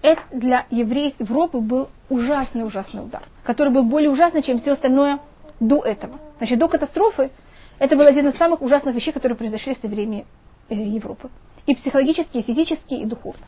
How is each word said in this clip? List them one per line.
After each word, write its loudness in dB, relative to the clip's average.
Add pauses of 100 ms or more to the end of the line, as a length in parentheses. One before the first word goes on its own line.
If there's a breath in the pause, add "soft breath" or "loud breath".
это 4 (120)
для 0
евреев -2
Европы -2
был -2 (200)
ужасный, -2
ужасный -10
удар, -14 (200)
который 0
был 4
более 2
ужасный, 2
чем -2
все 0
остальное 2 (420)
до 2
этого. -6 (200)
Значит, 0
до 4
катастрофы 0 (480 soft breath)
это 2
был 6
один 8
из 0
самых 2
ужасных 2
вещей, -4
которые -2
произошли -6
с -16
евреями, -6 (440)
э, -4
Европы. -6 (360 soft breath)
И 2
психологически, -2
и -4
физически, -4
и -6
духовно. -10